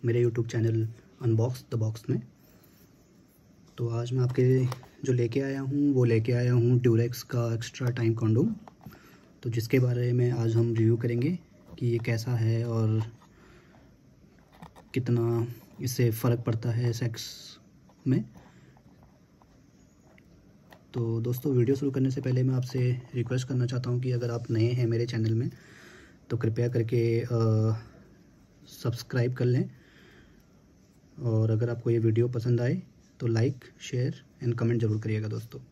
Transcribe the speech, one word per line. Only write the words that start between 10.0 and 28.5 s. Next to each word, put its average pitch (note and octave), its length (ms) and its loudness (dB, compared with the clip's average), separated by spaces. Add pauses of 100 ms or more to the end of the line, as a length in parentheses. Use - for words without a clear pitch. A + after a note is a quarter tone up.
में B2 180 2
आज A2+ 240 0
हम A#2 200 2
review A2+ 220 4
करेंगे A#2+ 420 -2 (400)
कि B2 80 -2
ये A#2 100 0
कैसा A2+ 340 -2
है A2+ 360 0
और A2 460 0 (1800)
कितना A#2 540 0 (340)
इससे B2 300 0
फ़र्क A#2+ 280 0
पड़ता A#2 300 -2
है A#2 240 0
सेक्स - 640 -8 (500)
में। C3+ 180 2 (2750)
तो A2+ 280 -2
दोस्तों, B2 320 -2
वीडियो B2 220 4
शुरू C3+ 160 -2
करने C3 200 2
से C3+ 100 -4
पहले B2+ 220 0
मैं C3 120 2
आपसे B2+ 460 -2 (140)
request B2+ 320 -2
करना B2 180 0
चाहता B2 240 -4
हूँ B2 100 0
कि B2+ 120 -2
अगर A#2+ 200 -2
आप A#2 200 -4
नए A#2 200 4
हैं B2 160 0
मेरे A#2 180 0
चैनल A2+ 300 0
में, B2+ 160 0 (800)
तो A#2 80 -2
कृपया A2+ 300 0
करके, A#2 520 0
अ, A#2 60 -6 (1400)